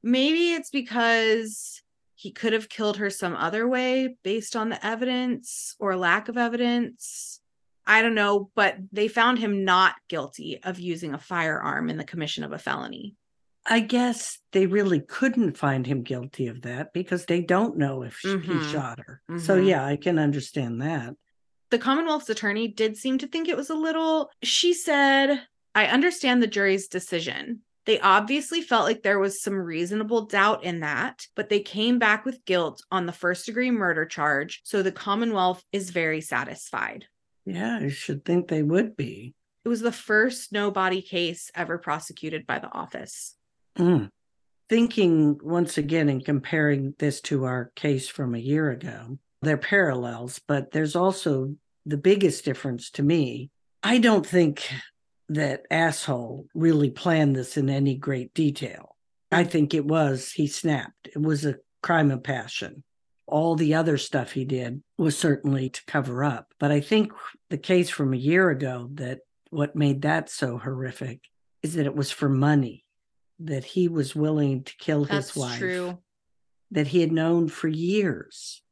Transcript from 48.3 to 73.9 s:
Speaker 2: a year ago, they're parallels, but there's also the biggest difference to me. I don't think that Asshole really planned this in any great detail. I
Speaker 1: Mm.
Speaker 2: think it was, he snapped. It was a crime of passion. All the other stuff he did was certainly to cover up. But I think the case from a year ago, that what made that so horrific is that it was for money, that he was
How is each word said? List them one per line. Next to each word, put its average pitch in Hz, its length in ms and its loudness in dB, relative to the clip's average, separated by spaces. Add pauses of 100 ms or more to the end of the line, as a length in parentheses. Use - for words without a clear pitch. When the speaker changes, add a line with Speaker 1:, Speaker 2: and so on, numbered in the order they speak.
Speaker 2:
a 117 40 -4
year 143 320 0
ago, 120 480 -12 (240)
they're 147 160 2
parallels, 123 880 0
but 139 240 0
there's 156 260 -2
also 151 600 0 (280)
the 147 140 -4
biggest 190 480 4
difference 127 460 -6
to 139 100 -4
me. 139 480 0 (320)
I 240 160 4
don't 220 280 6
think 165 400 2 (600)
that 147 420 -2
Asshole 139 840 -2
really 156 360 4
planned 151 460 4
this 127 220 -4
in 135 100 2
any 139 280 2
great 135 360 -6
detail. 143 640 -2 (340)
I 170 140 6
Speaker 1:
Mm. 175 60 -2
Speaker 2:
think 151 240 2
it 147 100 0
was, 143 480 0
he 147 140 0
snapped. - 680 -4
It 147 60 -4
was 151 240 2
a 143 140 -2 (240)
crime 156 280 4
of 131 120 -4
passion. - 600 -8 (420)
All 160 300 2
the 156 180 2
other 160 240 2
stuff - 340 -4
he 131 140 -4
did 127 360 -6 (140)
was 151 220 2
certainly 139 520 2
to - 160 -14
cover 131 380 -2
up. 123 340 -4
But 143 120 2
I 147 100 4
think 214 320 2 (380)
the 147 80 -4
case 175 320 2
from 135 240 0
a 123 40 -2
year 170 320 4
ago, 127 440 -4
that 131 260 -8 (300)
what 147 260 -2
made 143 260 2
that 156 280 0
so 123 280 -4
horrific 127 640 -8 (420)
is 156 120 -6
that 151 120 0
it - 100 -4
was 139 140 -2
for - 200 0
money, 139 560 2 (540)
that 147 240 -6
he 180 240 0
was 151 260 -2